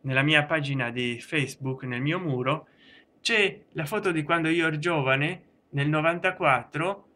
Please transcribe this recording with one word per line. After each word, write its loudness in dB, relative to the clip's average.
nella 0
mia 4
pagina -2
di -4
Facebook, -4
nel -6
mio 0
muro, -2
c'è 0
la -6
foto -2
di 0
quando 2
io 2
ero 0
giovane, 0
nel -2
novantaquattro 0